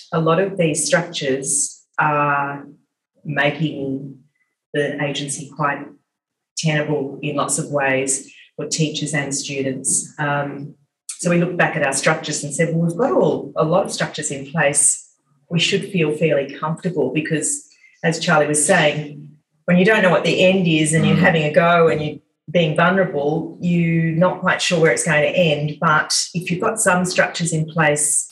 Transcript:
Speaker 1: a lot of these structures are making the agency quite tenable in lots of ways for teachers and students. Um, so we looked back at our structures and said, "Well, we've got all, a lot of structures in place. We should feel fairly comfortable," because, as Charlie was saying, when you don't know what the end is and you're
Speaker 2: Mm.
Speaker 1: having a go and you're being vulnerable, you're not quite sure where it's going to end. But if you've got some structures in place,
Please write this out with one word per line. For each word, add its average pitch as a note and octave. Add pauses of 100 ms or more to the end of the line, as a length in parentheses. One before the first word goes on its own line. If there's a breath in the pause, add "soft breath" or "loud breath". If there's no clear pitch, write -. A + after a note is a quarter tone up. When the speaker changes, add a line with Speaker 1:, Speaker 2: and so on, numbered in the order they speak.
(120)
Speaker 1:
a E3
lot E3
of G3
these D#3
structures C#3 (140)
are C#3+ (580)
making C#3+ (540)
the C#3+
agency C#3+
quite C#3+ (800)
tenable D3
in D3
lots C3+
of D3
ways C3+ (240 loud breath)
for D3+
teachers D3+
and C#3
students. C3+
Um, C#3+ (440)
so F3
we F3
looked -
back D#3+
at D3+
our C3+
structures -
and C#3+
said, D#3+
"Well, E3+
we've E3+
got C#4
all, -
a E3
lot F#3
of G#3+
structures -
in C#3
place. D3 (460)
We E3+
should F#3+
feel D#3
fairly C#3+
comfortable," D#3+
because, D#3 (360 soft breath)
as E3
Charlie D3+
was D3+
saying, D#3 (360)
when F3+
you F#3
don't A3
know F3+
what D3+
the E3
end F#3
is D#3
and D#3+
you're G3+
Speaker 2:
Mm. -
Speaker 1:
having E3
a D3
go E3+
and D3+
you're D3 (300)
being D#3+
vulnerable, E3
you're E3
not F3+
quite -
sure F3
where D#3+
it's -
going D3+
to -
end. D3
But D#3 (200)
if F3
you've F3
got A3
some F#3
structures -
in D#3
place, D#3